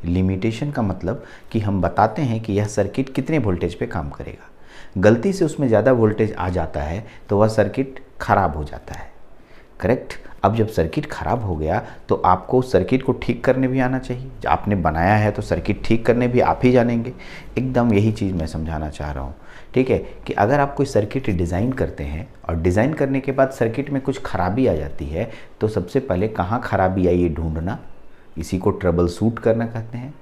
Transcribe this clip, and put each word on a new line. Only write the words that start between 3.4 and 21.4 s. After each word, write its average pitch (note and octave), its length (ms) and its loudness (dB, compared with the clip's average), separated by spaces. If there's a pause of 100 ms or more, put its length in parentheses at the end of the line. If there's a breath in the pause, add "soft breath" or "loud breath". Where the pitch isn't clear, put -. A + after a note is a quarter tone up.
पे A#2+ 120 -6
काम D#2 240 -6
करेगा। - 880 -10
गलती A#2 320 6
से F3+ 120 2
उसमें D3 240 0
ज़्यादा A2 240 6
वोल्टेज A2 400 4
आ F2+ 160 -4
जाता E2 340 -2
है F2 220 -4 (240 loud breath)
तो G2+ 100 2
वह A2 100 6
सर्किट A2 520 0 (200)
ख़राब F#2+ 360 4
हो D2+ 80 -6
जाता - 340 -12
है, - 120 -14 (720 soft breath)
करेक्ट? - 380 0 (260 loud breath)
अब G2+ 120 4
जब A2 120 2
सर्किट E2 380 -2
ख़राब A2+ 380 -4
हो F#2 120 -2
गया D#2 220 -2 (300 loud breath)
तो G2+ 60 2 (100)
आपको F#2 380 4
सर्किट B2+ 400 2
को B2 100 0
ठीक A#2 320 -2
करने C3 240 2
भी C3 120 0
आना B2+ 180 0
चाहिए। B2+ 500 -8
आपने G#2 260 2
बनाया E2 400 2
है G#2+ 160 4
तो G#2 120 -4
सर्किट G2 420 -2
ठीक A2+ 220 4
करने A#2+ 220 4
भी B2 120 2
आप - 240 2
ही B2+ 80 8
जानेंगे। A#2+ 400 2 (460 loud breath)
एकदम B2 360 2
यही G#2+ 180 4
चीज़ G2 220 -2
मैं D#2+ 120 -2
समझाना D#2 420 -4
चाह D2 240 -8
रहा C2+ 120 -6
हूँ, C#2 100 -10 (400 loud breath)
ठीक B2+ 160 2
है, G2 80 4 (280 loud breath)
कि - 60 -6
अगर B2 280 4
आप C#3 140 0
कोई C#3 120 0
सर्किट A2 440 -2
डिज़ाइन F2+ 420 0